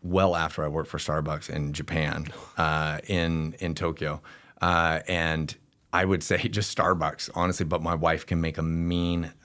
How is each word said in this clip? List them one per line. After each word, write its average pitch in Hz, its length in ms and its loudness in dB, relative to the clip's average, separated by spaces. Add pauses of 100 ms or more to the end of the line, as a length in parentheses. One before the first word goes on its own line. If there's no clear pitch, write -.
well 90 340 4
after 80 280 -2
I 76 40 0
worked 76 220 -2
for 78 80 -6
Starbucks 76 520 -2
in 76 220 -2
Japan, 76 560 -2 (280)
uh, 78 420 0 (100)
in, 82 500 0
in 82 160 -4
Tokyo. 78 460 -4 (420)
Uh, 85 460 4
and 80 480 0 (360)
I 90 120 4
would 95 180 4
say 95 160 0
<laughs> 113 100 0
just - 280 -2
Starbucks, 80 580 0
honestly, 87 320 0
but 80 160 0
my 85 140 0
wife 80 300 2
can 85 140 0
make 82 180 -2
a 82 40 -2
mean, 85 680 0 (120)